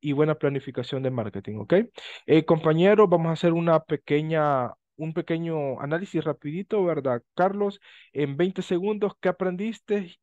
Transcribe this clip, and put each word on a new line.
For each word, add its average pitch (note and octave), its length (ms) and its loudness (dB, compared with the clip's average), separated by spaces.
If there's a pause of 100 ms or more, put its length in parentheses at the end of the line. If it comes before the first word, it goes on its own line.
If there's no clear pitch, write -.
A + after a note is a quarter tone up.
y D3+ 120 -2
buena D3+ 240 2
planificación C3+ 640 -4
de C3 80 0
marketing, G#2+ 480 -6
¿ok? G#2+ 160 0 (520)
Eh, D#3 180 4
compañeros, F3 640 4
vamos E3+ 200 2
a E3 40 0
hacer E3+ 200 0
una E3+ 280 4
pequeña, D3 920 0 (240)
un D#3 180 -8
pequeño E3 680 -4
análisis D#3+ 440 -4
rapidito, D#3+ 600 -4
¿verdad? C#3 380 -2 (120)
Carlos, G3 460 0 (320)
en C#3 240 -4
veinte F3+ 260 0
segundos, G3 580 -2
¿qué F#3+ 80 0
aprendiste F#3+ 960 -4